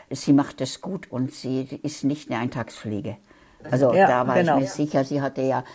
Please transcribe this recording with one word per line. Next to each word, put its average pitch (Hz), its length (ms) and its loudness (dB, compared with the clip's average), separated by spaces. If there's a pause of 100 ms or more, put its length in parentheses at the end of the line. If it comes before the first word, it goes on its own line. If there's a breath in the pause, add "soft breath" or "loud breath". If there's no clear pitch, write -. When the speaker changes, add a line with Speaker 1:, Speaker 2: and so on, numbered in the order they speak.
(120)
Speaker 1:
sie 135 200 0
macht 139 300 4
es - 180 -6
gut 185 320 -8
und 127 220 -4
sie 131 340 -4 (140)
ist 147 220 -6
nicht 143 260 -2
eine 120 100 -4
Eintagsfliege. 113 800 -6 (540 soft breath)
Also 131 220 4
Speaker 2:
Ja, 190 140 6
Speaker 1:
da 127 200 2
war 131 80 2
Speaker 2:
genau. 165 220 4
Speaker 1:
ich 135 40 4
mir 135 60 0
sicher, 147 360 -2
sie 139 160 -4
hatte 135 220 -2
ja, 127 340 0